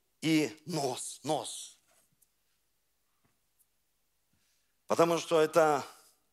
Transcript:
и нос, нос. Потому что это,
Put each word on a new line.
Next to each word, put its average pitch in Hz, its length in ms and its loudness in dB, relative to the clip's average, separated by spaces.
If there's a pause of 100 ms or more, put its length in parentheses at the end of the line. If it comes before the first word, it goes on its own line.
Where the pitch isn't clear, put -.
(220)
и 151 340 0 (100)
нос, 139 580 -6
нос. 131 540 -8 (3000)
Потому 165 300 4
что 160 240 2
это, 156 420 4 (500)